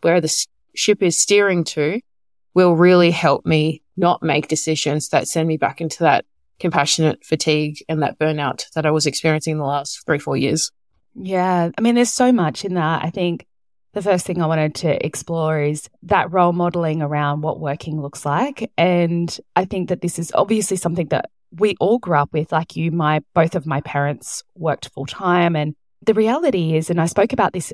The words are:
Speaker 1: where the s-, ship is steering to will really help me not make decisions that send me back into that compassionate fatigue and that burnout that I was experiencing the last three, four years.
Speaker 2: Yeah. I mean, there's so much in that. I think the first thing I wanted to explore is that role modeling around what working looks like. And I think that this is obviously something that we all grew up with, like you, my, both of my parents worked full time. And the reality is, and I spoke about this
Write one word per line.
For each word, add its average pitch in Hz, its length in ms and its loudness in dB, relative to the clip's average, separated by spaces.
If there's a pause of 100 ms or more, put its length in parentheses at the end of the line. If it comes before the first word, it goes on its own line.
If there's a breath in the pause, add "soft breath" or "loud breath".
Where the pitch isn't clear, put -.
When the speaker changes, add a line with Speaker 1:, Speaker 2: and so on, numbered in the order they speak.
Speaker 1:
where 170 200 4
the 156 40 -2
s-, - 220 -4 (260)
ship - 300 2
is 175 160 2
steering 196 460 2
to 165 360 -2 (540)
will 180 180 6
really 175 380 6
help 160 340 0
me 156 380 0 (120)
not 175 280 0
make 151 240 0
decisions 151 640 -2
that - 180 0
send 160 200 -2
me 156 100 0
back - 240 -4
into 160 180 -6
that 151 260 2 (340)
compassionate 156 640 0
fatigue 151 540 -2 (100)
and 156 160 -2
that - 160 -4
burnout 151 540 -2
that 160 120 -4
I 151 60 2
was 156 140 0
experiencing 156 520 -2
the 151 60 -4
last 143 420 -6
three, 147 140 0
four 143 160 -4
years. 135 360 0 (440)
Speaker 2:
Yeah. 185 640 0
I - 40 -4
mean, 233 140 2
there's 240 160 2
so 254 220 2
much 175 320 0
in 175 80 -4
that. 165 300 0
I 170 80 -4
think 175 340 -4 (480)
the 208 80 -4
first 180 240 0
thing 175 160 -2
I 160 40 2
wanted 156 300 0
to - 300 -2
explore 156 560 -2
is 151 280 -4 (140)
that 175 300 0
role 175 180 6
modeling 170 500 0
around 147 400 -2
what 151 200 -4
working 151 400 -6
looks - 240 -12
like. 220 520 -2
And 170 600 0 (180)
I 185 80 2
think 185 240 -4
that 175 140 -4
this 175 180 -6
is 165 160 -6
obviously 202 400 0
something 170 320 -4
that - 220 -2 (280)
we 202 220 0
all 208 180 2
grew 175 200 0
up 143 160 0
with, 160 180 -4
like 165 240 -4
you, 160 160 -2
my, 156 300 0 (120)
both 165 220 2
of 143 100 -4
my 147 160 -2
parents - 600 -6 (100)
worked 160 360 -4
full - 160 -10
time. 180 500 0
And 151 200 -2 (300)
the 220 80 4
reality 220 600 0
is, 160 140 0
and 175 100 0
I 165 60 2
spoke 208 260 0
about 220 220 0
this - 200 -8